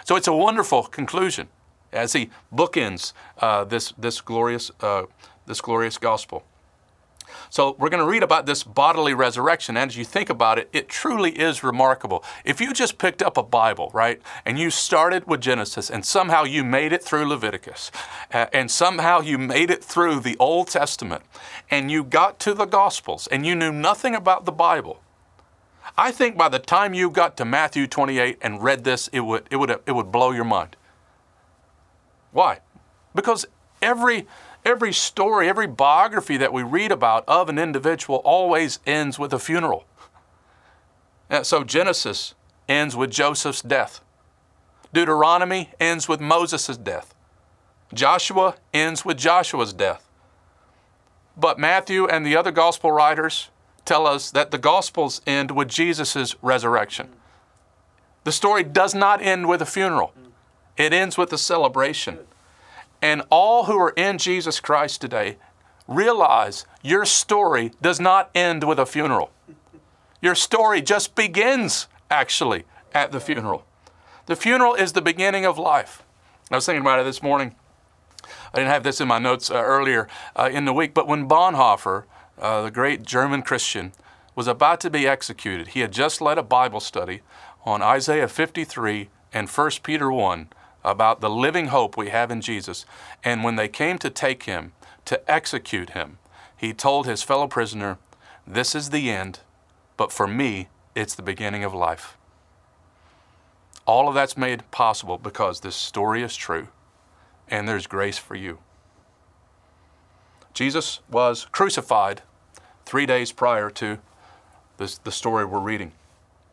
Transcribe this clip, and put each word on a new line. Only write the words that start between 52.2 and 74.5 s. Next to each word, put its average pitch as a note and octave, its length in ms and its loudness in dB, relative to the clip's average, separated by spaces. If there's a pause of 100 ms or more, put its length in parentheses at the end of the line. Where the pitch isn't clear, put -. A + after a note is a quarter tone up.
the D3 100 2
other F3 140 2
gospel E3 420 2
writers D3+ 580 2 (340)
tell D#3 220 2
us C#3+ 240 0
that D3 200 0
the - 80 -4
gospels D3+ 680 0
end C#3 240 0
with C#3 180 0
Jesus' D3+ 720 -2
resurrection. A#2+ 680 0 (1120)
The D#3 80 -2
story G3+ 320 2
does F#3 300 2
not G3+ 280 4
end F#3 260 0
with F3 140 2
a D3 40 -2
funeral. E3+ 460 0 (640)
It D#3 160 2
ends F#3 240 2
with F3 160 0
a D3+ 60 -2
celebration. C#3+ 800 0 (840)
And D3+ 300 2
all G#3 340 6
who G3+ 140 2
are F3 180 4
in F#3 220 0
Jesus D3+ 420 -2
Christ C#3+ 400 0
today, A2+ 360 -4 (500)
realize D3+ 800 2 (160)
your F#3 220 2
story E3 760 2
does D#3+ 200 2
not F#3 340 4
end E3+ 300 0
with D3+ 140 2
a C3+ 80 2
funeral. C#3 440 0 (920)
Your F3+ 140 2
story G#3+ 480 2
just G3+ 320 0
begins, A3 720 0 (240)
actually, B2+ 540 0 (280)
at C#3+ 200 0
the C3+ 80 -6
funeral. G#2+ 440 -6 (600)
The E3+ 100 -2
funeral A#3+ 380 2